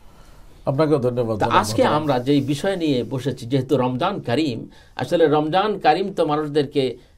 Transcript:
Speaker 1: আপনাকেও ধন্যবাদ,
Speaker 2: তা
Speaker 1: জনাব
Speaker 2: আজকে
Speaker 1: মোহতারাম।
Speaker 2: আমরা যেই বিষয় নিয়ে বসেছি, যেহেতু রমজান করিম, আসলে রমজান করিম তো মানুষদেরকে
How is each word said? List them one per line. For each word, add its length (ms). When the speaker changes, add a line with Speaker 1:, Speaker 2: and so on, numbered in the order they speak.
Speaker 1:
আপনাকেও 320
ধন্যবাদ, 400
Speaker 2:
তা 80
Speaker 1:
জনাব 120
Speaker 2:
আজকে 240
Speaker 1:
মোহতারাম। 200
Speaker 2:
আমরা 160
যেই 220
বিষয় 360
নিয়ে 280
বসেছি, 420
যেহেতু 300
রমজান 440
করিম, 480
আসলে 300
রমজান 520
করিম 340
তো 140
মানুষদেরকে 720